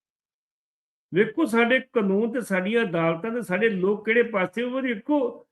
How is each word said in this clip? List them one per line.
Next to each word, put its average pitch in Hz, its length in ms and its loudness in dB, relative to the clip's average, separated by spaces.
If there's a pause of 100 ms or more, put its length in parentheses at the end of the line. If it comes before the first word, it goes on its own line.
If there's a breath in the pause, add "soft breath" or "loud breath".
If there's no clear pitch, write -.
(1160)
ਵੇਖੋ 220 300 2
ਸਾਡੇ 233 360 2
ਕਾਨੂੰਨ 214 520 0
ਤੇ 254 80 -4
ਸਾਡੀਆਂ 202 440 0
ਅਦਾਲਤਾਂ 165 460 -2
ਤੇ 233 120 -4
ਸਾਡੇ 190 260 0
ਲੋਕ 202 360 0
ਕਿਹੜੇ 233 180 2
ਪਾਸੇ, 208 400 -2
ਉਹ 247 200 -4
ਵੇਖੋ, 254 680 -2